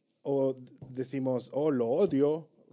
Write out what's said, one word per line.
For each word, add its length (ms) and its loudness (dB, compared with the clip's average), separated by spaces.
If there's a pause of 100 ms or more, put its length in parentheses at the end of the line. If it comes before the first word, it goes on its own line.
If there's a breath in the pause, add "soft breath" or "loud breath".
(220)
O 320 2 (360)
decimos, 640 -2
"Oh, 180 0
lo 180 2
odio", 600 2 (240)